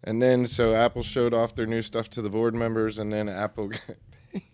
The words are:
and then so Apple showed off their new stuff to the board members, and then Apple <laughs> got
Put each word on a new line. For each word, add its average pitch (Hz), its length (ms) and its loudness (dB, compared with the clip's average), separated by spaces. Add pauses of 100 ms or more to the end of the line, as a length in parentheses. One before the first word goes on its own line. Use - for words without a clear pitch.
and 113 180 -2
then 123 240 4
so 117 280 2
Apple 117 280 2
showed 120 320 0
off 117 220 0
their 113 100 -2
new 113 160 -2
stuff 113 280 -4
to 120 120 -6
the 104 80 -4
board 113 240 0
members, 110 460 0
and 107 120 -4
then 107 160 -2
Apple 101 400 -4
<laughs> - 0 -
got 110 120 -8 (720)